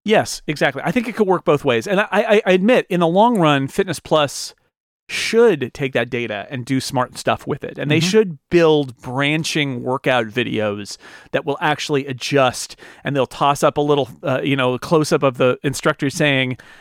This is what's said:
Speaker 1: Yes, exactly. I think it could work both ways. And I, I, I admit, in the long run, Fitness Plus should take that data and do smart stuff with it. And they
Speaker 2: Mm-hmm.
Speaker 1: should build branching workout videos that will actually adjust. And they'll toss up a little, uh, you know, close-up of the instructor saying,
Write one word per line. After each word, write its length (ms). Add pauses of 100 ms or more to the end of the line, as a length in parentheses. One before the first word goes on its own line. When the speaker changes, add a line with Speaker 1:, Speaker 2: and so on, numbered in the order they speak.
Speaker 1:
Yes, 420
exactly. 380
I 60
think 180
it 80
could 100
work 160
both 220
ways. 200
And 140
I, 120
I, 340
I 80
admit, 360
in 120
the 60
long 300
run, 300
Fitness 320
Plus 560 (520)
should 680
take 180
that 160
data 400
and 160
do 140
smart 360
stuff 300
with 180
it. 140
And 140
they 80
Speaker 2:
Mm-hmm. 100
Speaker 1:
should 300 (100)
build 480
branching 840
workout 440
videos 680 (340)
that 140
will 160
actually 460
adjust. 680 (280)
And 120
they'll 120
toss 340
up 160
a 40
little, 280 (140)
uh, 200
you 120
know, 240
close-up 420
of 160
the 260
instructor 460
saying, 480 (240)